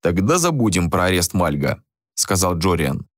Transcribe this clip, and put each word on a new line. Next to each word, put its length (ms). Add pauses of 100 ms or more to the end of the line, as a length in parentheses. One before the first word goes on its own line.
«Тогда 380
забудем 520
про 160
арест 280
Мальга», 480 (320)
сказал 420
Джориан. 500 (120)